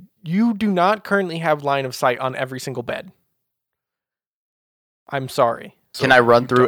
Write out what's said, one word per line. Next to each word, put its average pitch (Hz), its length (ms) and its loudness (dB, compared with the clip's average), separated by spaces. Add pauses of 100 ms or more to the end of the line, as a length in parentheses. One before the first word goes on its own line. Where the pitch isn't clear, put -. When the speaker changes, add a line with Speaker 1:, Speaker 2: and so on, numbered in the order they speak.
(240)
Speaker 1:
you 208 300 0
do 208 180 -2
not 190 320 0
currently 185 360 -4
have 156 240 -2
line 139 220 -2
of 127 100 -8
sight 127 240 0
on 131 160 -6
every 131 240 -8
single 123 240 -8
bed. - 280 -10 (2000)
I'm 135 200 -6
sorry. - 460 -2 (180)
Speaker 2:
So - 100 -6
Speaker 3:
Can 131 80 2
I 127 80 8
run 120 240 6
Speaker 1:
you 123 40 -6
Speaker 3:
through 123 100 2 (100)